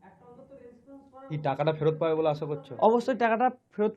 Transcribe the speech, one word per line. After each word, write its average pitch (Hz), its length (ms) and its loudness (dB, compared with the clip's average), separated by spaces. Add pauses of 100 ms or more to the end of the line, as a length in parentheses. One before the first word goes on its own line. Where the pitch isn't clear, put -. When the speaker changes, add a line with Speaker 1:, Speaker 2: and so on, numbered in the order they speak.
(1300)
Speaker 1:
এই 151 80 -8
টাকাটা 147 360 -2
ফেরত 156 260 0
পাবে 160 160 0
বলে 160 140 2
আশা 151 160 -2
করছো? 147 340 -10
Speaker 2:
অবশ্যই 233 360 4
টাকাটা 226 340 2 (220)
ফেরত 214 240 0